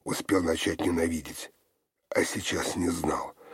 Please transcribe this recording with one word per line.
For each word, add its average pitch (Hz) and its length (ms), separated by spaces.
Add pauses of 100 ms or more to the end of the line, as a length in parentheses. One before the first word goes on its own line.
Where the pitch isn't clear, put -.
успел 90 400
начать 82 380
ненавидеть, 82 680 (580)
а - 140
сейчас - 520
не 87 140
знал, - 460 (180)